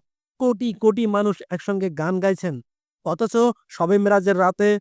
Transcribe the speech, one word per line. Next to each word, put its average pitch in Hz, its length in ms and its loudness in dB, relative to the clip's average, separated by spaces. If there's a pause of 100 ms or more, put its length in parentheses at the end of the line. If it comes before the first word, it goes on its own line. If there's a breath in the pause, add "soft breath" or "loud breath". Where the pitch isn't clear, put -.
(400)
কোটি 247 320 0
কোটি 220 340 0
মানুষ 208 300 0 (140)
একসঙ্গে 190 400 -4
গান 156 300 -4
গাইছেন। 185 340 -2 (520)
অথচ 175 280 -4 (340)
শবে 175 300 0
মেরাজের 202 400 2
রাতে 190 300 2 (120)